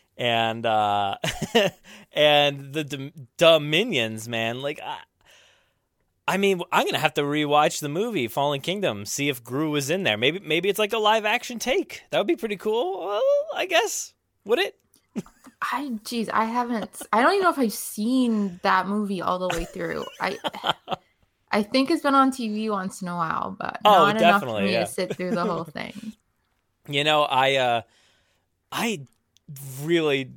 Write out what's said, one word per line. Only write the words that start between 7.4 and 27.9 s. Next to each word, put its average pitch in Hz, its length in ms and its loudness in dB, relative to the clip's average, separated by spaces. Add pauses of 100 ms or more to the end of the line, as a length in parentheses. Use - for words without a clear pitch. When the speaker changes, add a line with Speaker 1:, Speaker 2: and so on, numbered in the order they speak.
Speaker 1:
the 147 100 -6
movie 180 380 -2
Fallen 143 340 -2
Kingdom, 156 460 -4
see 143 220 -2
if 123 140 -4
Gru 147 280 -4
was 139 180 -2
in 185 140 0
there. 107 140 2
Maybe, 139 220 2
maybe 175 300 -2
it's, 196 80 -2
like, 214 160 -2
a 226 60 0
live 214 260 4
action 233 320 -2
take. - 540 -4
That 151 80 2
would 202 80 0
be 320 80 2
pretty 208 220 -6
cool. 247 500 -2
Well, 415 140 -2 (340)
I 339 100 -2
guess. - 480 -2 (320)
Would 226 140 0
it? 403 160 -4 (400)
<laughs> 220 80 -6 (380)
Speaker 2:
I, 277 280 -4 (140)
jeez, 233 280 -4
I 220 140 0
haven't, 233 560 -4 (100)
I 214 100 4
don't 311 120 4
even 392 100 2
know 359 60 4
if 277 100 0
I've 226 140 2
seen 214 920 0
that 190 240 2
movie 202 340 -2
all 180 180 0
the 185 100 -2
way 170 160 -4
through. 165 400 -6 (160)
I, 185 160 -2 (260)
<laughs> - 340 -4 (540)
I 208 120 2
think 262 280 0
it's 330 120 0
been 277 120 2
on 269 160 4
T 254 180 -6
V 214 200 -4
once 190 320 -6
in 180 60 -8
a 175 80 -6
while, 170 440 -4
but - 260 -8
Speaker 1:
Oh, 196 200 8
Speaker 2:
not 208 120 2
enough 202 240 6
for - 60 -6
Speaker 1:
definitely, 107 200 -2
Speaker 2:
me 104 60 0
Speaker 1:
yeah. 117 80 2
Speaker 2:
to - 40 -2
sit - 300 -6
through 180 160 -6
the 175 140 -2
whole 170 180 -4
Speaker 1:
<laughs> - 20 -14
Speaker 2:
thing. - 480 -12 (720)
Speaker 1:
You 143 160 0
know, 151 200 4
I, 135 320 4
uh, 120 260 2 (920)